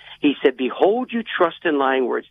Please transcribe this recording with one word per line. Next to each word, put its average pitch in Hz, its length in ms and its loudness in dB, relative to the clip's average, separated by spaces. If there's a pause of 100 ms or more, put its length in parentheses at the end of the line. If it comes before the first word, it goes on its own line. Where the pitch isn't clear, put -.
(220)
He 143 220 4
said, 135 140 4
"Behold, 180 540 -2
you 226 120 -4
trust - 420 -2
in 156 120 0
lying 131 280 2
words. 117 260 -4